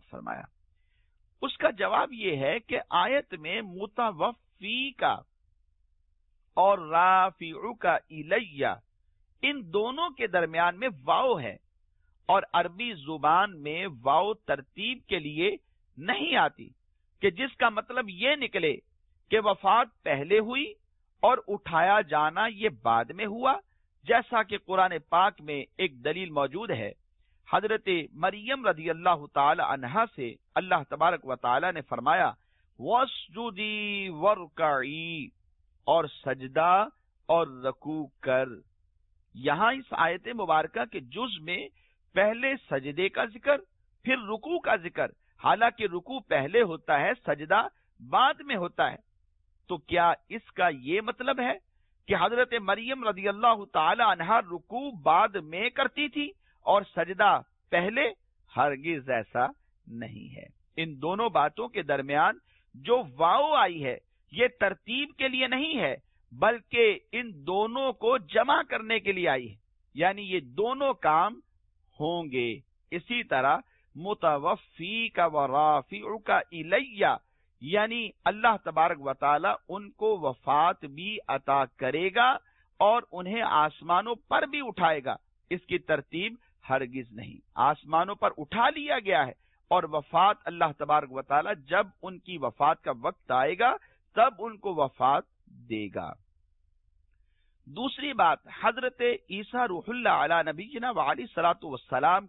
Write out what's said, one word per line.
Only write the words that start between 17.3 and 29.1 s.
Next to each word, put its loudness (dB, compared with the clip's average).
جس -6
کا 4
مطلب -6
یہ 0
نکلے -2
کہ 4
وفات 4
پہلے 2
ہوئی -2
اور 6
اٹھایا 2
جانا 0
یہ -2
بعد 2
میں -4
ہوا، 0
جیسا 2
کہ -8
قرآن 4
پاک 4
میں -6
ایک -2
دلیل -4
موجود -2
ہے۔ -4
حضرت 0
مریم -4
رضی 0
اللہ 0